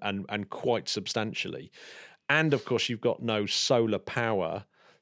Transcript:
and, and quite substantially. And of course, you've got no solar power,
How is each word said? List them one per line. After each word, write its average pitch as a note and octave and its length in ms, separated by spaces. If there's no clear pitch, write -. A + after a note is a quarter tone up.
and, G2 260
and G#2 220
quite - 380
substantially. - 840
And D#3 240
of C3 120
course, A#2 240
you've A2+ 120
got A#2 220
no G#2+ 240
solar A2+ 540
power, G2+ 640